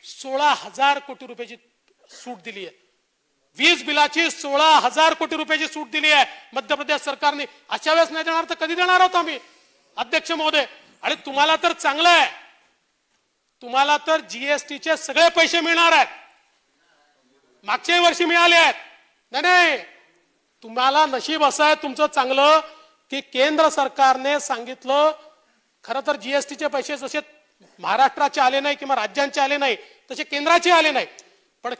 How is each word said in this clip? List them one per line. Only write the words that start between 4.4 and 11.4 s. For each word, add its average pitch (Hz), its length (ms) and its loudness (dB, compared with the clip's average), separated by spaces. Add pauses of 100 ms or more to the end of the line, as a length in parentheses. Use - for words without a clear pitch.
हजार 311 360 2
कोटी 311 220 -6
रुपयाची 311 300 -4
सूट 302 240 -12
दिली 302 200 -2
आहे 277 140 4 (280)
मध्य 254 220 -6
प्रदेश 285 260 -4
सरकारने. 285 440 -4 (240)
अशा 302 260 -4
वेळेस 330 160 2
नाही 320 140 -8
देणार 330 260 -2
तर 330 40 -4
कधी 330 200 -6
देणार 359 260 2
आहोत 370 160 2
आम्ही, 320 220 -2 (580)
अध्यक्ष 269 340 -4
महोदय? 311 340 -2 (380)
आणि 294 120 -4
तुम्हाला 294 420 0